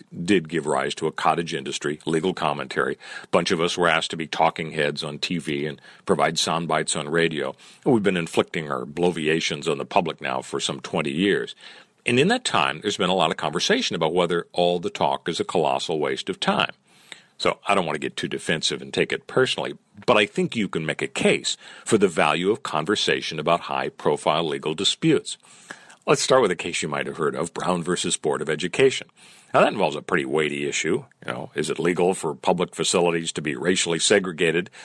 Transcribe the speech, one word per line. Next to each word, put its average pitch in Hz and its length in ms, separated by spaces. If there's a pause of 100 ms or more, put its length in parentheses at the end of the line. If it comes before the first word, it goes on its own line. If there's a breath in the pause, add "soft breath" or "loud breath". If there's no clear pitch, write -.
(240)
did 87 240
give 78 180
rise 71 300
to 80 120
a 78 40
cottage 82 400
industry, 73 540
legal 82 260
commentary. 71 640 (280 loud breath)
A - 40
bunch 87 220
of 87 100
us 87 160
were 87 120
asked 80 240
to - 40
be 80 120
talking 80 420
heads 76 320
on 76 160
T 90 200
V 73 280
and 73 140 (260 loud breath)
provide 80 320
sound 82 300
bites 78 260
on 76 140
radio. 78 480 (280 loud breath)
And 147 80
we've 110 120
been 95 120
inflicting 85 540
our 64 140
bloviations 80 840
on 73 100
the 67 60
public 82 360
now 65 220
for - 180
some 71 180
twenty 76 320
years. 78 460 (500 loud breath)
And 123 140
in 160 80
that 254 160
time, 76 360
there's 101 160
been 90 140
a 92 40
lot 87 180
of - 40
conversation 90 600
about 80 180
whether 87 380
all 87 260
the 87 120
talk 71 380
is 82 120
a - 40
colossal 76 540
waste 67 320
of 95 80
time. - 340 (640 loud breath)
So - 300
I 101 80
don't 98 100
want 76 120
to 73 40
get 65 160
too - 120
defensive 73 520
and 67 140
take - 180
it - 140
personally, 78 480 (320)
but 120 100
I 107 80
think 180 300
you 104 140
can 80 180
make 73 160
a - 60
case - 480 (280 loud breath)
for 113 140
the 98 100
value 85 420
of 117 120
conversation 78 760
about 82 240
high-profile 76 840
legal 73 300
disputes. - 640 (680 loud breath)
Let's 147 160
start 131 180
with 107 100
a 85 60
case - 260
you 85 60
might 71 180
have 69 120
heard 71 160
of, 73 180
Brown 87 300
versus 85 340
Board 71 240
of 73 80
Education. 90 600 (440 loud breath)
Now, 139 80
that 208 120
involves 85 220
a 73 80
pretty 78 220
weighty 71 420
issue. 80 380 (220)
You 62 60
know, 62 220
is 76 140
it 69 100
legal 87 360
for - 200
public 90 400
facilities 85 580
to 90 100
be 76 120
racially 85 440
segregated 87 720 (140 loud breath)